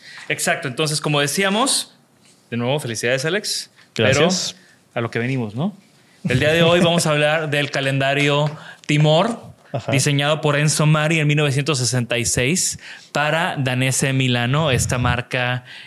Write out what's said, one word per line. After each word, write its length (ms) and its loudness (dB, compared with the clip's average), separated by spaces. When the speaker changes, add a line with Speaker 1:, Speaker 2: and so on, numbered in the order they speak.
Speaker 1:
Exacto. 380 -2
Entonces, 340 -4
como 180 0
decíamos, 760 0
de 60 -6
nuevo, 240 -2
felicidades, 460 -2
Alex. 440 -4
Speaker 2:
Gracias. 600 2
Speaker 1:
Pero 420 -14
a 40 -2
lo 80 -4
que 80 -4
venimos, 360 -4
¿no? 220 -4
El 140 2
día 120 2
de 100 4
hoy 180 4
vamos 260 2
a 40 2
hablar 400 0
del 200 -2
calendario 800 0
Timor, 520 4
Speaker 2:
Ajá. 200 -4
Speaker 1:
diseñado 480 2
por 180 2
Enzo 280 2
Mari 340 2
en 60 2
mil 100 2
novecientos 420 0
sesenta 380 -2
y 80 0
seis 540 0
para 460 0
Danese 560 0
Milano, 560 0
esta 260 0
marca 680 -2